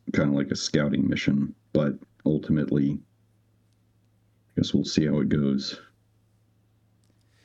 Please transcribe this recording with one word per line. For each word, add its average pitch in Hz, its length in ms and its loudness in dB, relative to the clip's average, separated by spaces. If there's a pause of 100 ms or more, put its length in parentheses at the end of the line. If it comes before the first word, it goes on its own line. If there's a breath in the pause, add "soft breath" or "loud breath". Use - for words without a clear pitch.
(120)
kinda 73 240 2
like 69 140 -2
a - 60 -2
scouting 69 520 0
mission, 69 460 0 (180)
but 73 220 2 (320)
ultimately, 73 720 0 (1600)
I - 40 2
guess - 140 0
we'll 71 100 2
see - 220 0
how 73 140 0
it 67 80 0
goes. 69 520 -2 (1600)